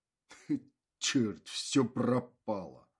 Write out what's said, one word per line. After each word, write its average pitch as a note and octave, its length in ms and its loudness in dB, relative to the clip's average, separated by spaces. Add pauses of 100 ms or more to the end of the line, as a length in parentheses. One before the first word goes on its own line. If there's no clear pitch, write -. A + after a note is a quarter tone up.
(480)
<laughs> D3+ 120 0 (380)
«Чёрт, A2 480 0
всё - 380 0
пропало!» A2+ 1040 -2 (120)